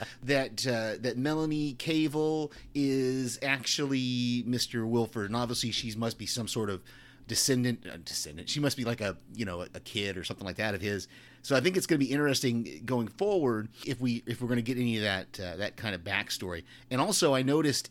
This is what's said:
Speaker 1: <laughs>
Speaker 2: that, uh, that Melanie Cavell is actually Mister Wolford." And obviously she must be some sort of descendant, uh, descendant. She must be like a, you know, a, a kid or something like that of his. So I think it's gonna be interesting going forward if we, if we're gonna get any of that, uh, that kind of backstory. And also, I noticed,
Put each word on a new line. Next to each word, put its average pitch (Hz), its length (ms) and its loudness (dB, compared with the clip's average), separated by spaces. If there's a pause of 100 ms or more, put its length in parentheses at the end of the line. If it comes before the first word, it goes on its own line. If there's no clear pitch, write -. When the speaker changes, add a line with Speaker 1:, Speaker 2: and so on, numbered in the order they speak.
Speaker 1:
<laughs> - 140 -18
Speaker 2:
that, 131 440 0
uh, 113 320 0
that 117 180 -2
Melanie 151 560 0
Cavell 156 800 0 (240)
is 131 680 2
actually 127 1040 0
Mister 120 400 0
Wolford." 113 400 0
And 104 100 -2
obviously 120 360 -2
she 113 240 -4
must 113 240 -2
be 104 80 -8
some 110 200 -2
sort 107 220 -2
of 95 140 -6 (440)
descendant, 123 640 2
uh, 69 140 -12
descendant. - 440 -6
She 147 100 -2
must 143 180 2
be 123 80 -2
like 117 160 -2
a, 98 160 -2 (160)
you 110 120 -4
know, 90 160 -4
a, 90 120 -8
a - 60 -10
kid 101 360 -2
or 90 80 -6
something - 220 -8
like 90 120 -6
that 107 180 0
of 90 60 -6
his. 101 260 -2 (360)
So 139 120 2
I 131 40 6
think 185 160 4
it's 190 120 0
gonna 156 120 4
be 131 120 2
interesting 120 760 0
going 120 220 0
forward 131 600 2 (160)
if 127 140 -2
we, 120 280 0
if 117 140 -4
we're 123 60 -2
gonna 120 140 2
get 120 160 -2
any 120 200 2
of 104 60 0
that, 98 360 0
uh, 87 180 -6
that 101 180 -4
kind 107 200 -2
of 85 60 -6
backstory. 95 640 -2 (280)
And 131 100 2
also, 165 320 4
I 131 80 4
noticed, 143 500 4